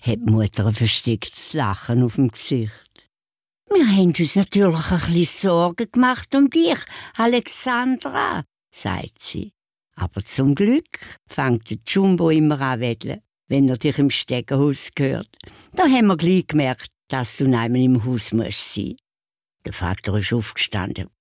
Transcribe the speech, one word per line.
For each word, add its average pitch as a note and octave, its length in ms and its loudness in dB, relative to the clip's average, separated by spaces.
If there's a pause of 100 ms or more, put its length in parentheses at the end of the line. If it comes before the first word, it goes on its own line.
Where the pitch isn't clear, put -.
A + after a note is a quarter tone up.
hat A#2 180 -2
die A2+ 120 0
Mutter G#2+ 360 0
ein A2 60 0
verstecktes - 800 -2
Lachen A#2+ 500 0
auf A#2 120 -2
dem C3 140 2
Gesicht. A2+ 420 -6 (960)
"Wir F4+ 180 4
haben F#3+ 300 4
uns E3 180 0
natürlich F#3+ 560 2
ein F3 80 0
bisschen E3+ 260 2
Sorgen F3 680 0
gemacht B3+ 420 0
um C#4 160 4
dich, E4 300 2 (380)
Alexandra", A#3+ 1300 0 (280)
sagt - 500 -8
sie. - 300 -8 (440)
"Aber F#2+ 280 -6
zum C3+ 320 2
Glück - 720 0
fängt B2 420 -2
der A2 160 -8
Jumbo F#3 440 2
immer D#3 320 2
an C3 180 -2
wedeln, A#2+ 420 -6 (260)
wenn C#3 220 4
er B2+ 80 0
dich C#3 220 -2
im C#3 100 4
Steckenhaus C3+ 880 -2
hört. C3+ 320 -4 (440)
Da F#4+ 100 0
haben C4 240 4
wir F3+ 100 2
gleich F3 300 2
gemerkt, C3+ 440 -2 (180)
dass B2+ 280 -2
du C#3 100 2
neben A#2+ 280 2
im B2+ 300 4
Haus B2 260 -2
musst - 420 -4
sein." - 240 -8 (680)
Der - 80 -8
Vater F#2+ 440 -4
ist G2+ 160 -2
aufgestanden. G2+ 760 -4 (120)